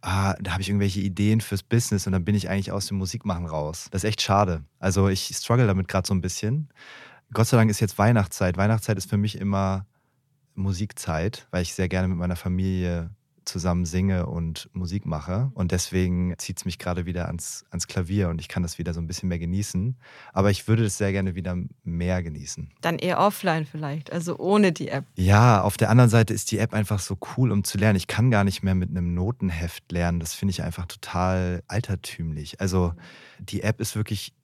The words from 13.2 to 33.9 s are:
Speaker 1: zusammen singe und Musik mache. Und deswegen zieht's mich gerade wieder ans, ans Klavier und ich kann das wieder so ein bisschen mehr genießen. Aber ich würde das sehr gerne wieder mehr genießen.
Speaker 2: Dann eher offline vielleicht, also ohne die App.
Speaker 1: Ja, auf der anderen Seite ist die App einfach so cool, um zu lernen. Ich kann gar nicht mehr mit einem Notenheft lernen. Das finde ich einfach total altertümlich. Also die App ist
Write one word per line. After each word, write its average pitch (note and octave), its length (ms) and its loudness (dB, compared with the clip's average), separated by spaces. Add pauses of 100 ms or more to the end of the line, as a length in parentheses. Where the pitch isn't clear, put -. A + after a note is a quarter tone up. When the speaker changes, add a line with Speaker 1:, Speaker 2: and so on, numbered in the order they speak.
Speaker 1:
zusammen F2+ 400 0
singe F2+ 400 0
und E2 480 -6
Musik F2+ 320 -6
mache. F2 480 -2
Und F2+ 180 0
deswegen F2+ 680 0
zieht's - 280 -8
mich F2+ 140 -6
gerade F2+ 260 -2
wieder F2 220 -4
ans, - 420 -8
ans - 180 -6
Klavier F#2+ 400 0
und E2 140 -2
ich - 80 -14
kann F#2 120 -2
das E2+ 160 -4
wieder E2+ 160 -4
so E2 60 -6
ein E2 80 -6
bisschen F2 220 -4
mehr F2 100 -2
genießen. G2 560 -2 (380)
Aber G2 180 4
ich - 160 -2
würde A2+ 160 4
das G#2 140 -2
sehr G2 160 0
gerne F#2+ 200 0
wieder F2+ 220 -6 (280)
mehr F2 400 -2
genießen. D2+ 480 -10 (100)
Speaker 2:
Dann E3 180 -2
eher F3+ 200 0
offline E3+ 460 2
vielleicht, D3+ 460 -8
also E3+ 260 -4
ohne G3 360 4
die F3+ 160 -6
App. - 160 -4 (100)
Speaker 1:
Ja, G2+ 460 8
auf G2 160 0
der A2+ 120 2
anderen A#2+ 200 8
Seite G#2+ 240 6
ist - 180 -4
die A2 60 0
App A2 160 0
einfach G#2 260 0
so - 180 -6 (200)
cool, B2 140 2
um G2+ 120 2
zu - 140 -4
lernen. G#2 180 6
Ich F2+ 120 0
kann B2 240 2
gar G2+ 120 4
nicht G2 200 0
mehr F#2+ 120 2
mit F2+ 140 0
einem F2 240 -2
Notenheft F2+ 800 -4
lernen. F2 260 0
Das E2 140 -6
finde G2 180 -2
ich F2+ 120 -4
einfach E2+ 220 -6
total F2+ 800 -2
altertümlich. E2 920 -6
Also F2+ 340 2 (460)
die G2+ 240 -6
App G#2+ 160 -2
ist - 160 -6